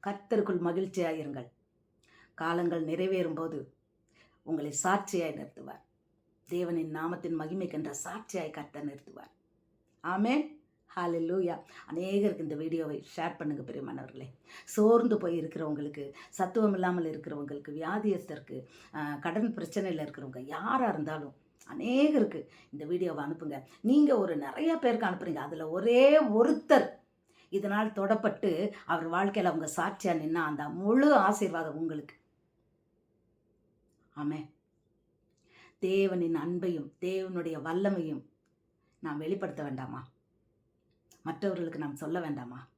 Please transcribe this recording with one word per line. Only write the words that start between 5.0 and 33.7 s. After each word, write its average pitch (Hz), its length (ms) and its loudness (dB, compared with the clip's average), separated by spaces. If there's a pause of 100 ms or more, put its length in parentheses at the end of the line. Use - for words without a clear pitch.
நிறுத்துவார். 139 440 -16 (680)
தேவனின் 170 440 -2
நாமத்தின் 165 460 -4
மகிமைக்கென்ற 160 540 -6 (100)
சாட்சியாய் 175 480 -8
கர்த்தர் 147 360 -10
நிறுத்துவார். - 440 -14 (720)
ஆமென். 220 540 2 (380)
ஹல்லேலூயா. 170 680 0 (300)
அநேகருக்கு 190 480 0
இந்த 156 160 -4
வீடியோவை 156 500 -4 (120)
ஷேர் 170 200 -4
பண்ணுங்க 143 340 -6
பிரியமானவர்களே. 131 600 -10 (300)
சோர்ந்து 226 540 6
போய் 170 240 0
இருக்கிறவங்களுக்கு, 147 720 -6 (160)
சத்துவம் 202 440 2
இல்லாமல் 180 320 0
இருக்கிறவங்களுக்கு, 147 680 -8
வியாதியஸ்தருக்கு, 160 920 -4 (300)
ஆ, 147 220 -4
கடன் 190 380 -2
பிரச்சனையில 165 540 -4
இருக்கிறவங்க 131 320 -12
யாரா 185 500 0
இருந்தாலும் 151 440 -4 (400)
அநேகருக்கு 247 720 2 (260)
இந்த 147 140 -10
வீடியோவை 165 400 -2
அனுப்புங்க. 147 380 -8 (180)
நீங்க 277 360 8
ஒரு 196 200 2
நிறைய 320 380 0
பேருக்கு 226 300 2
அனுப்புறீங்க. 175 300 -2
அதுல 156 340 -6
ஒரே 247 540 8
ஒருத்தர் 247 680 6 (600)
இதனால் 202 420 0
தொடப்பட்டு 196 800 0 (140)
அவர் 165 240 0
வாழ்க்கையில 196 340 2
அவங்க 160 320 0
சாட்சியா 180 420 0
நின்னா 156 160 -2
அந்த 151 360 -2
முழு 233 440 6
ஆசீர்வாதம் 170 640 2
உங்களுக்கு. 156 380 -6 (2000)